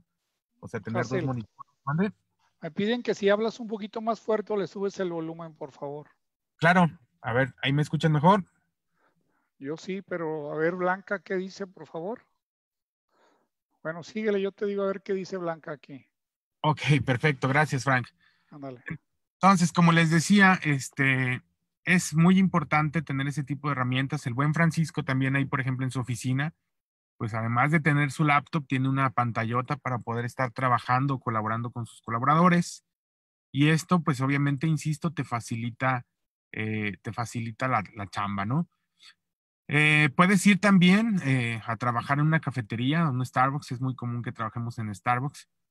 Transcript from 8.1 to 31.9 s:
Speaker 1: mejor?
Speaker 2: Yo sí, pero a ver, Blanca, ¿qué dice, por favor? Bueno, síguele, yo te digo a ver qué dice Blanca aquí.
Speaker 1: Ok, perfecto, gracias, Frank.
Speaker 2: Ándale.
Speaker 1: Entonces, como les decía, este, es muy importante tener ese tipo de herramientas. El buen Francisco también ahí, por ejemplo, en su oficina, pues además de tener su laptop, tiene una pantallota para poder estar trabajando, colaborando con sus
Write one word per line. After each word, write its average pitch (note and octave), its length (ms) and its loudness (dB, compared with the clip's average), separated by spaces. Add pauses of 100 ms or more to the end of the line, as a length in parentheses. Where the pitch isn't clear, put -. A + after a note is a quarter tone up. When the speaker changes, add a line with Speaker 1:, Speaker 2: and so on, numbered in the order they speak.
Speaker 1:
mejor? E3+ 320 4 (1120)
Speaker 2:
Yo C#3 180 -8
sí, F#3+ 260 -8
pero D#3 500 -8
a D#3 40 -8
ver, E3 200 2
Blanca, F#3 420 -2
¿qué F#3+ 160 -8
dice, F#3+ 320 -6
por D#3+ 220 -18
favor? F3+ 360 -10 (1600)
Bueno, D#3+ 220 -10
síguele, G#3+ 360 -2
yo G3 120 -4
te G#3+ 140 -6
digo G3+ 180 -2
a - 20 0
ver G3 160 -4
qué G3+ 100 -6
dice F#3+ 260 -6
Blanca E3 340 -8
aquí. C#3 340 -18 (540)
Speaker 1:
Ok, D3+ 200 0 (240)
perfecto, C3+ 440 0
gracias, C#3+ 340 0
Frank. B2+ 240 2 (440)
Speaker 2:
Ándale. C#3 340 -16 (560)
Speaker 1:
Entonces, F3+ 320 4
como E3+ 180 4
les E3 200 4
decía, F#3+ 520 6
este, C3 800 0 (420)
es F3 300 2
muy F3+ 240 6
importante D#3 640 0
tener C3+ 240 -4
ese C#3+ 160 -4
tipo C#3 260 -6
de C#3+ 40 0
herramientas. C3 560 -2
El A#2+ 60 -4
buen C#3+ 200 0
Francisco D#3+ 480 0
también C3+ 320 0
ahí, C#3 120 2
por C3+ 140 -4
ejemplo, B2+ 240 -4
en B2+ 60 -2
su C3 80 -6
oficina, C3 560 -4 (680)
pues A2 120 -6
además A#2 360 0
de E3 80 4
tener D3 320 2
su D#3 140 0
laptop, C#3+ 420 2
tiene C3 220 0
una C3+ 220 0
pantallota A#2+ 680 -2
para B2+ 220 -4
poder A#2 260 -6
estar B2 260 -4
trabajando, B2+ 720 0
colaborando A2+ 500 -4
con A#2 160 -8
sus - 160 -20